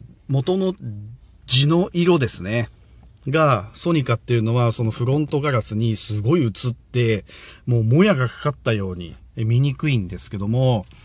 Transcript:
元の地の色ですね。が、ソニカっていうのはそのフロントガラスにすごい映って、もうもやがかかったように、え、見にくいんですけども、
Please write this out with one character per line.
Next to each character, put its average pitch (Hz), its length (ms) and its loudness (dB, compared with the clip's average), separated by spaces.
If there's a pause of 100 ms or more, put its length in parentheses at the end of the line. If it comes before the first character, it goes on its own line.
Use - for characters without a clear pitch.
(280)
元 139 300 0
の 185 160 -2 (720)
地 135 220 4
の 170 260 2
色 175 240 4
で 127 120 0
す - 120 -12
ね。 110 280 -4 (580)
が、 131 460 2
ソ - 180 -4
ニ 151 140 2
カ 127 80 0
っ 113 40 -2
て - 160 -4
い 117 60 4
う - 20 0
の 113 140 0
は 120 160 2
そ 120 140 -4
の 110 60 -2
フ 120 140 -4
ロ 135 120 0
ン 151 100 -2
ト 143 140 -2
ガ 147 100 -2
ラ 117 100 0
ス 104 140 -6
に 110 220 0
す 104 240 -6
ご 139 160 2
い 151 60 2
映 117 40 2
っ 104 40 -2 (220)
て、 113 520 -2 (400)
も 120 140 2
う 110 40 2
も 139 220 4
や 196 100 4
が 127 140 0
か - 140 -14
か 147 80 -2
っ - 40 -6
た - 160 -2
よ 98 200 -2
う 87 40 -8
に、 87 180 -12 (220)
え、 117 80 -4
見 117 160 2
に 139 160 2
く 156 140 -4
い 131 80 2
ん 92 100 -4
で 90 100 -10
す - 140 -18
け 107 60 -6
ど 98 100 -6
も、 120 380 2 (200)